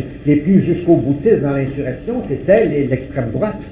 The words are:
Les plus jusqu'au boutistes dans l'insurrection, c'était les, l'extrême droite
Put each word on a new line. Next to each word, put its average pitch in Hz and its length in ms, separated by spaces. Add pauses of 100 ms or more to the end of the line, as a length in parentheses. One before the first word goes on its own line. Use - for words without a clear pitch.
(260)
Les 147 100
plus 156 240
jusqu'au 165 360
boutistes 139 460
dans 143 100
l'insurrection, 139 720
c'était 190 400
les, 143 200
l'extrême 123 460
droite 202 260 (140)